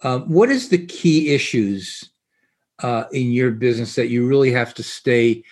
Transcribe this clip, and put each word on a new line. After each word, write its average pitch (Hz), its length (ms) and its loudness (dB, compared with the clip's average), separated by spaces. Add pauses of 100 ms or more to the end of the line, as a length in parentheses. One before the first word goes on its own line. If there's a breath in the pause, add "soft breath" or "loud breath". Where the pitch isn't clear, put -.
Um, 131 260 -4
what 196 200 4
is 262 180 -2
the 175 180 0
key 156 480 0
issues, 101 760 -4 (720)
uh, 120 300 -4
in 127 180 0
your 123 200 2
business 113 440 -2
that 120 140 0
you 120 180 0
really 135 240 4
have 120 220 -2
to - 100 -12
stay 117 680 0